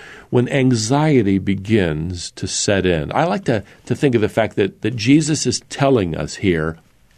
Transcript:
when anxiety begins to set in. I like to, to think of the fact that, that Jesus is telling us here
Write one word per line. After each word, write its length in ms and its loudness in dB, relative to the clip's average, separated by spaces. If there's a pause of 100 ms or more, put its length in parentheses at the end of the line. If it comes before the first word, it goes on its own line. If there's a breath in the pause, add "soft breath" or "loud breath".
(280 loud breath)
when 200 2
anxiety 920 2
begins 920 -2
to 140 -8
set 380 -2
in. 300 0
I 100 0
like 200 -4
to, 200 -2 (220 loud breath)
to 80 -4
think 200 2
of 60 2
the 80 2
fact 280 -2
that, 260 -2
that 140 -4
Jesus 500 2
is 140 -2 (100)
telling 440 0
us 200 -6
here 420 0 (420)